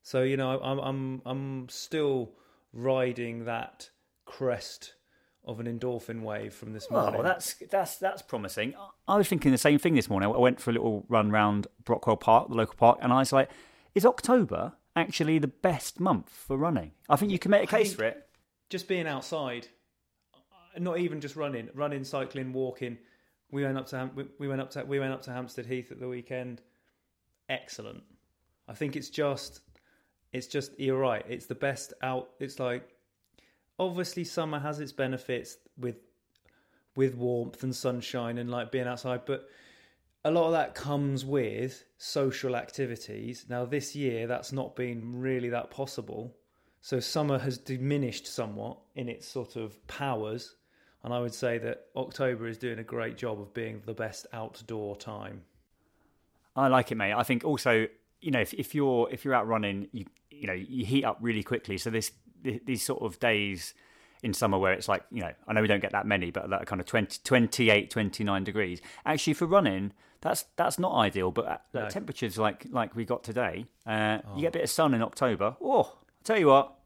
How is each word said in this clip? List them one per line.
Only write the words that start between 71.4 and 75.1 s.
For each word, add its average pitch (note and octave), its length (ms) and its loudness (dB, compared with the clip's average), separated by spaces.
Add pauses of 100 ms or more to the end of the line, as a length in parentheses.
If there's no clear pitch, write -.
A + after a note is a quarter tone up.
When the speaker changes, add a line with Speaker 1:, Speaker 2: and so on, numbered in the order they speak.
Speaker 2:
at, - 180 -6 (100)
at A#2+ 100 -2
Speaker 1:
No. G#2 60 -6
Speaker 2:
temperatures A2+ 480 -6
like, G#2+ 340 0
like A2+ 240 -2
we A#2 80 -4
got A#2+ 180 -2
today, G#2+ 440 -2 (200)
uh, A2 400 2
Speaker 1:
Oh. G2+ 80 -12
Speaker 2:
you C#3+ 80 -4
get E3 60 2
a - 100 2
bit D3 60 0
of D3 60 -2
sun D3+ 240 4
in A2+ 80 2
October. A2 600 0